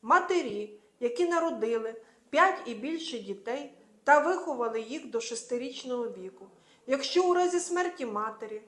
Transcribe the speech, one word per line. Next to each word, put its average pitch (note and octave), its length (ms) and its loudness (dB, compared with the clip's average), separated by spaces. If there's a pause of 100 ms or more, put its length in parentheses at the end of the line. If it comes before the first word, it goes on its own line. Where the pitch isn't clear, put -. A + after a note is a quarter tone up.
Матері, C4 760 2 (200)
які B3 260 2
народили A#3 680 0 (340)
п'ять F#4 360 4
і A#3+ 80 -8
більше B3 460 -6
дітей A3+ 540 -8 (300)
та D4 160 8
виховали C4+ 640 0
їх A#3+ 280 -10
до A3+ 120 -2
шестирічного A#3+ 840 -6
віку, F#3+ 400 -12 (420)
якщо C#4+ 420 2
у F4+ 40 6
разі F4+ 260 4
смерті F4 460 -2
матері G#3+ 640 -6